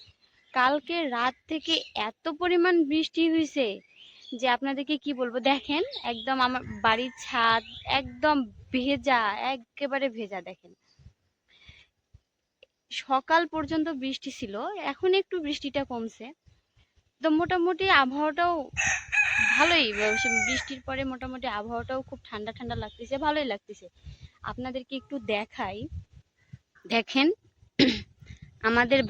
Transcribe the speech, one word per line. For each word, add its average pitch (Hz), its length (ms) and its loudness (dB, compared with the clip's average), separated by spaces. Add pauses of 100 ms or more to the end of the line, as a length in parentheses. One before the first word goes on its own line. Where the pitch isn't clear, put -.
(540)
কালকে 285 420 2 (200)
রাত 247 180 0 (160)
থেকে 320 240 -2 (340)
এত - 160 -12 (160)
পরিমাণ 359 340 4 (160)
বৃষ্টি 311 320 0 (120)
হইছে 294 320 0 (720)
যে 254 60 0 (100)
আপনাদেরকে 277 380 -4 (100)
কি 294 60 -2 (100)
বলবো। 247 180 -2 (120)
দেখেন, 285 320 0 (300)
একদম 233 240 -4 (100)
আমার 254 160 -2 (220)
বাড়ির 240 280 2 (120)
ছাদ 226 380 2 (380)
একদম 294 360 0 (380)
ভেজা, 254 460 2 (340)
একেবারে 269 520 -4 (100)
ভেজা। 202 220 -8 (100)
দেখেন, 180 240 -20 (2250)
সকাল 294 380 2 (120)
পর্যন্ত 311 320 0 (160)
বৃষ্টি 269 360 -6
ছিল, 196 160 -8 (380)
এখন 370 180 2 (100)
একটু - 160 -4 (100)
বৃষ্টিটা 285 440 -4
কমছে। 226 360 -8 (960)
তো 320 60 4 (100)
মোটামুটি 349 480 2 (160)
আবহাওয়াটাও 302 540 0 (1000)
ভালোই, 311 300 6 (640)
বৃষ্টির 254 380 -4
পরে 269 160 -4 (100)
মোটামুটি 254 340 -8 (120)
আবহাওয়াটাও 233 500 -6
খুব 262 100 -14 (100)
ঠান্ডা 214 280 -8
ঠান্ডা 233 260 -8
লাগতেছে, 226 420 -8
ভালোই 302 280 0
লাগতেছে। 202 340 -12 (640)
আপনাদেরকে 254 500 -8
একটু 285 160 -10 (180)
দেখাই। 208 440 -6 (1160)
দেখেন, 269 320 2 (1400)
আমাদের 247 420 6